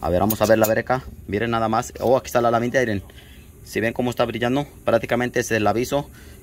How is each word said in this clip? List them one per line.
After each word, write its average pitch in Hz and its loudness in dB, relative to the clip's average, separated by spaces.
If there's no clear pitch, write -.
A 82 -2
ver, 87 2
vamos 107 0
a - 2
ver 110 6
la 110 4
breca. 117 0
Miren 104 -2
nada 113 0
más. 113 -2
Oh, 123 2
aquí - -6
está 120 0
la 120 4
lamita, 120 0
miren. 110 -2
Si - -4
ven 113 -2
cómo 123 -2
está 120 0
brillando, 120 -2
prácticamente 120 0
es 117 -2
el 107 2
aviso 123 0